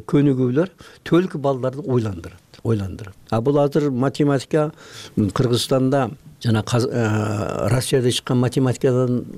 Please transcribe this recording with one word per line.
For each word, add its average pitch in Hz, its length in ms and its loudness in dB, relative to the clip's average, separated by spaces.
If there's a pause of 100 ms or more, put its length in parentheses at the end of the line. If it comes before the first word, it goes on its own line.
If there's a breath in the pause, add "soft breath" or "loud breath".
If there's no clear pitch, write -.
көнүгүүлөр 139 640 2 (340 loud breath)
төлкү 175 360 0
балдарды 131 420 -4
ойландырат, 101 800 -4
ойландырат. 98 520 -4 (160)
А 113 100 0
бул 143 160 2
азыр 147 320 2
математика, 139 800 0 (440 loud breath)
м, 101 160 0
Кыргызстанда 127 800 2 (300)
жана 110 200 2
Каз-, 120 300 0
э, 107 800 -2
Россияда 123 420 2
чыккан - 260 -2
математикадан 123 880 0 (120)